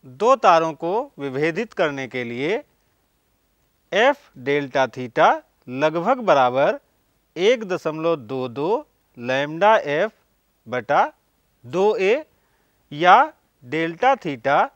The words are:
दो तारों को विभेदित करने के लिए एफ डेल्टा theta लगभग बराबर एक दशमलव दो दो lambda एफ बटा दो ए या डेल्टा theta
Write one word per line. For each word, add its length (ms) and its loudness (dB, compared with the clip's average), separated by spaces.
दो 300 2
तारों 360 4
को 460 -6
विभेदित 540 -4
करने 360 -2
के 160 -8
लिए 400 -6
एफ 460 0
डेल्टा 480 -2
theta 540 0
लगभग 500 -2
बराबर 640 2
एक 280 0
दशमलव 520 -4
दो 320 -8
दो 400 -6
lambda 600 0
एफ 340 -2
बटा 440 0
दो 300 0
ए 280 0
या 400 4
डेल्टा 500 0
theta 600 -2